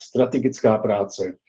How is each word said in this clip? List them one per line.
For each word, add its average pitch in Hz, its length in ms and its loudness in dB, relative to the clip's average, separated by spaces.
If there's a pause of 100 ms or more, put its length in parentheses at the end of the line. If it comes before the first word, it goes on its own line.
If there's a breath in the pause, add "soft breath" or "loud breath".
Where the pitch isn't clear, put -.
strategická 123 720 0
práce 101 560 -4 (160)